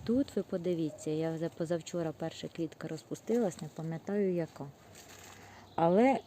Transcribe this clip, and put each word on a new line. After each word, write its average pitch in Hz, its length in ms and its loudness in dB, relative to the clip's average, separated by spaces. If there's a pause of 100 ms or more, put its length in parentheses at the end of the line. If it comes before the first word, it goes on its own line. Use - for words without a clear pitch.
тут 254 320 0
ви 196 60 2
подивіться, 170 680 -2
я 160 280 0
за-, 165 100 0
позавчора 165 640 -2
перша 160 360 -8
квітка 160 400 -6
розпустилась, 180 720 -2
не 156 80 -8
пам'ятаю 180 680 -2
яка. 160 320 -2 (1080)
Але 208 520 8